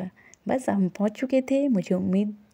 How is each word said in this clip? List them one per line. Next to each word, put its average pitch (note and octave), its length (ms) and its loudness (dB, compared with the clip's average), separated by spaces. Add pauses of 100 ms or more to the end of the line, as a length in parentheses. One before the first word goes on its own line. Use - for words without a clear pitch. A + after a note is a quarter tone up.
(480)
बस B3+ 220 -2
हम G3 200 2
पहुंच G3+ 220 -2
चुके C4 300 0
थे। C4+ 260 0
मुझे G3+ 280 2
उम्मीद G3 420 0 (160)